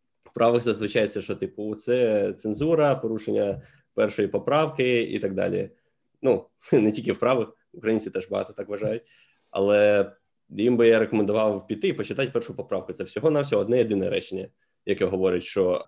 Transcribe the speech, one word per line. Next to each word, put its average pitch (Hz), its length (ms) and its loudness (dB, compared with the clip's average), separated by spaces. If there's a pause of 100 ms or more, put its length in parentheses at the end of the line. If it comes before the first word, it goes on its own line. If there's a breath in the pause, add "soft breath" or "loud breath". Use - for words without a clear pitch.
(220)
В - 100 -20
правих 117 300 4
зазвичай 107 440 0
це, 101 140 -6
що, 98 140 -8
типу, 107 400 -8
це 107 580 0
цензура, 143 640 0
порушення 107 640 -4 (320 loud breath)
першої 104 340 0
поправки 127 760 0
і 104 160 -4
так 98 140 -4
далі. 95 360 -2 (520)
Ну, 123 240 2 (140)
<laughs> - 140 -2
не 107 180 4
тільки 113 200 -4
в 113 80 -6
правих, 120 280 0 (260)
українці 110 360 -2
теж 95 200 -8
багато 98 240 -6
так 101 160 -12
вважають, 107 340 -6 (480 soft breath)
але 101 600 4 (380)
їм 113 280 2
би 117 100 6
я 113 120 8
рекомендував 107 680 0
піти 107 200 -4
і 180 60 0
почитати 135 380 -6
першу 120 240 -6
поправку. 92 380 -8
Це 95 100 -10
всього-навсього 143 580 0
одне 113 160 2
єдине 104 320 0
речення, 92 380 -6 (380)
яке 95 200 0
говорить, 92 380 0
що 90 440 0